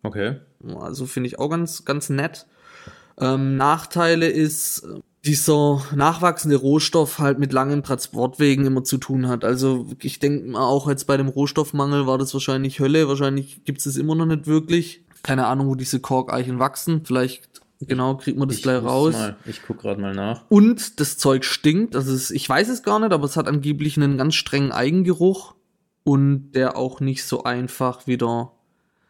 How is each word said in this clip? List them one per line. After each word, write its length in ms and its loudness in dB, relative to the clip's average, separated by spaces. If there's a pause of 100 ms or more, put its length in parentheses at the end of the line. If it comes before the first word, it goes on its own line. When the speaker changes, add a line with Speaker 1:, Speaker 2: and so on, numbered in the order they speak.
Speaker 1:
Okay. 380 -4 (400)
Speaker 2:
Also 260 -10
finde 220 -6
ich 100 -14
auch 100 -2
ganz, 360 -4
ganz 260 -4
nett. 360 -4 (720)
Ähm, 380 0
Nachteile 720 2
ist, 560 -2
äh, 160 -14 (240)
dieser 580 4 (100)
nachwachsende 640 2
Rohstoff 640 2
halt 220 2
mit 120 0
langen 300 0
Transportwegen 840 0
immer 200 0
zu 120 -2
tun 300 -2
hat. 180 -2
Also 440 0 (120)
ich 200 -8
denk 260 0
mal, 180 -4
auch 240 2
jetzt 200 -2
bei 80 4
dem 100 2
Rohstoffmangel 800 0
war 100 2
das 160 -2
wahrscheinlich 460 -2
Hölle. 300 4
Wahrscheinlich 560 -2
gibt's 200 -6
das 120 -4
immer 180 0
noch 120 2
nicht 200 0
wirklich. 560 0 (220)
Keine 240 0
Ahnung, 180 0
wo 80 0
diese 240 -4
Korkeicheln 640 -2
wachsen. 440 0
Vielleicht, 440 -2 (320)
genau, 380 -2
kriegt 200 -4
man 80 0
das 120 -4
Speaker 1:
Ich 40 -10
Speaker 2:
gleich 200 2
Speaker 1:
muss 100 -2
Speaker 2:
raus. 220 2
Speaker 1:
mal, 220 -4 (100)
ich 200 -12
guck 120 -8
grad 200 -6
mal 160 -4
nach. 340 -6
Speaker 2:
Und 520 4
das 180 -4
Zeug 260 2
stinkt. 520 0
Also 180 -2
es, 160 -4
ich 180 -6
weiß 200 2
es 160 -6
gar 160 2
nicht, 100 2
aber 140 2
es 120 -2
hat 120 -2
angeblich 480 -2
einen 220 2
ganz 180 0
strengen 340 0
Eigengeruch 840 2 (480)
und 480 2
der 240 0
auch 240 -4
nicht 240 -2
so 180 -4
einfach 640 -4
wieder 460 -2 (580)